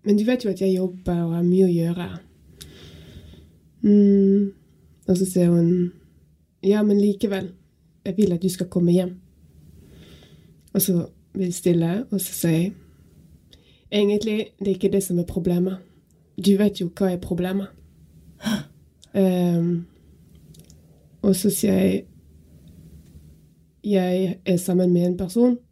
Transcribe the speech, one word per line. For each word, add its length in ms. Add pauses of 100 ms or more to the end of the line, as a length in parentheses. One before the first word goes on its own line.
«Men 140
du 40
vet 220
jo 60
at 100
jeg 140
jobber 480
og 100
har 140
mye 180
å 80
gjøre.» 320 (1800)
Mm. 720 (560)
Og 100
så 80
sier 240
hun, 420 (720)
«Ja, 200
men 180
likevel, 480 (560)
jeg 120
vil 160
at 80
du 80
skal 200
komme 240
hjem.» 220 (1600)
Og 80
så 260 (260)
blir 160
det 80
stille, 540
og 100
så 120
sier 260
jeg, 140 (1160)
«Egentlig, 460 (220)
det 80
er 100
ikke 160
det 100
som 160
er 60
problemet. 520 (600)
Du 200
vet 240
jo 120
hva 200
er 80
problemet.» 520 (720)
<gasps> 80 (600)
Ehm, 720 (1400)
og 120
så 140
sier 300
jeg, 220 (1800)
«Jeg 640
er 120
sammen 340
med 140
en 120
person 380 (160)